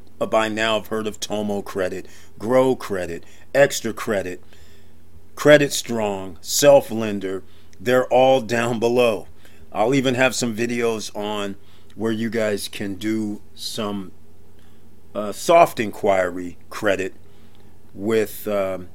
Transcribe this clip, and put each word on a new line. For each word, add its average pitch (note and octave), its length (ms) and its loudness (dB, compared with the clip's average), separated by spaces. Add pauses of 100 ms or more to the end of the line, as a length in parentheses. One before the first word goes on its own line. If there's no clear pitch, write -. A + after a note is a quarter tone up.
(200)
uh, A#2 60 0
by A2 220 2
now A2 300 2
have G2 100 -6
heard A2 180 -2
of G#2 140 -6
Tomo G#2 420 -2
Credit, F#3 440 -4 (320)
Grow C3 360 4
Credit, F2+ 500 -4 (300)
Extra C3+ 380 4
Credit, F#2 500 -2 (920)
Credit D3 360 8
Strong, G2+ 680 -4
Self - 500 6
Lender. G2+ 520 -4 (380)
They're B2+ 280 4
all C3 320 6
down A#2 400 0
below. A#2 480 2 (440)
I'll A2+ 220 2
even C3 200 2
have B2+ 200 2
some A#2 200 -2
videos A#2 640 -2
on G#2 400 -4 (380)
where A2 180 -2
you A2+ 160 -2
guys G#2+ 400 -2
can G2+ 260 -6
do G#2+ 460 -4 (140)
some, G2+ 580 -6 (1000)
uh, G#2 180 -4
soft E3+ 460 6
inquiry F#2 800 0 (120)
credit F#2+ 440 0 (800)
with, G#2+ 540 -2
um, F#2+ 460 -4